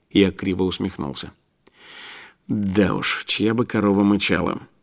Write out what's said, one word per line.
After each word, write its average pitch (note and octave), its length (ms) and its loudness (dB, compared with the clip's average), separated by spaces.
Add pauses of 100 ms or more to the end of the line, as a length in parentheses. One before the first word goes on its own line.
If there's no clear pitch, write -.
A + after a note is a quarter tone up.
Я G2 220 6
криво F#2+ 320 -2
усмехнулся. F2+ 680 -4 (1160)
«Да G2+ 480 2
уж, - 300 -4
чья G#2+ 280 0
бы A#2 120 0
корова G2+ 380 2
мычала. G2 560 2 (240)